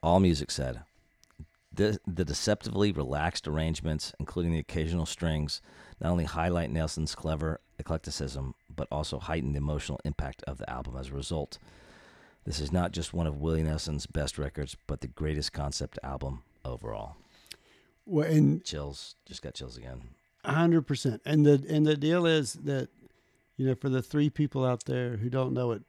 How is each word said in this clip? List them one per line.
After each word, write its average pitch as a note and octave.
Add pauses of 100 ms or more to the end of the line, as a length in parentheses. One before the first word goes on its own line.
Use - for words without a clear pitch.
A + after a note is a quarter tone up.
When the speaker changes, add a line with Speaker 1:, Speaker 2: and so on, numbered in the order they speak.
Speaker 1:
All E2+
Music E2
said, B1+ (920)
"The, G#2
the F2
deceptively G2+
relaxed D2
arrangements, D#2
including E2+
the E2
occasional D#2+
strings, D#2 (380)
not E2
only F2
highlight E2+
Nelson's D#2
clever D#2 (200)
eclecticism, C#2+ (200)
but -
also D2
heighten D2
the C#2+
emotional C#2+
impact D2
of C2+
the -
album B1+
as C2
a C2
result. C#2+ (880)
This D2
is D2
not F2
just E2+
one E2+
of D2
Willie D#2+
Nelson's D#2
best -
records, D2
but C#2+
the C2
greatest D2+
concept C#2+
album C2+ (200)
overall." A1 (920)
Speaker 2:
Well, D#3+
and D3+
Speaker 1:
Chills. D2 (100)
Just -
got C2
chills B1
again. B1 (340)
Speaker 2:
A -
hundred E3
percent. B2+
And D3+
the, C#3+
and D3+
the D3+
deal E3
is D#3
that, C#3 (680)
you C3+
know, C3
for C#3
the B2+
three D3
people C#3
out B2
there B2
who A2
don't C3
know B2
what A2